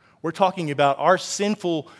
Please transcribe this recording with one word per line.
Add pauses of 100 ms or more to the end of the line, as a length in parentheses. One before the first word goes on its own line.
(220)
We're
talking
about
our
sinful